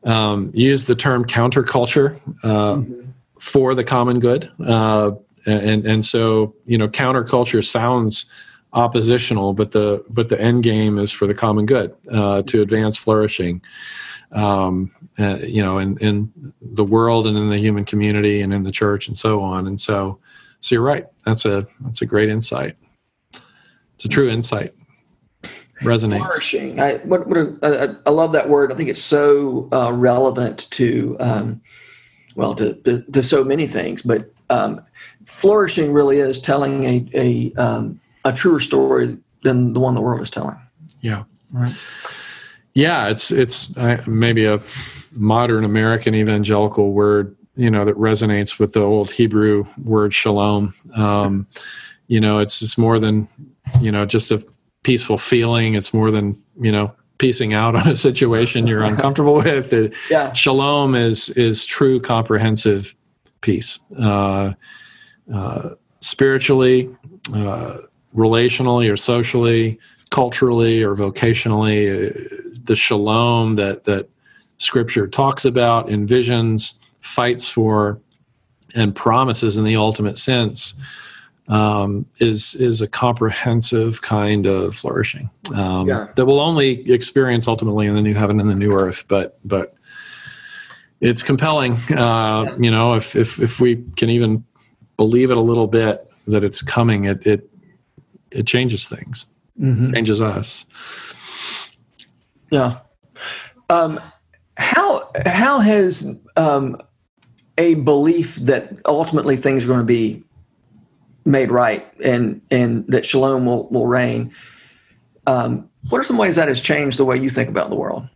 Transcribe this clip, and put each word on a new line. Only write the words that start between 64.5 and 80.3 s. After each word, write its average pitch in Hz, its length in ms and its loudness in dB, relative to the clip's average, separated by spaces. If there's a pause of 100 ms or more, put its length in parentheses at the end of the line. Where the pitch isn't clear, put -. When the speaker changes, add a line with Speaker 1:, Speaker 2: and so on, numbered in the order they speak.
Speaker 1:
uh, - 380 -6 (300)
spiritually, 131 880 2 (460)
uh, 101 440 -4 (380)
relationally 120 760 2
or 101 60 0
socially, 117 840 0 (320)
culturally 117 720 2
or 101 120 0
vocationally. 104 1160 0
Uh, - 440 -14 (100)
the 110 120 0
shalom 113 800 0
that, 98 280 -4
that 98 240 -2 (500)
Scripture 117 480 0
talks 135 380 0
about, 120 440 2
envisions, 113 840 0 (260)
fights 123 480 -4
for, 107 520 0 (720)
and 107 200 0
promises 117 640 0
in 107 60 0
the 110 120 2
ultimate 107 420 0
sense, - 560 -2 (760)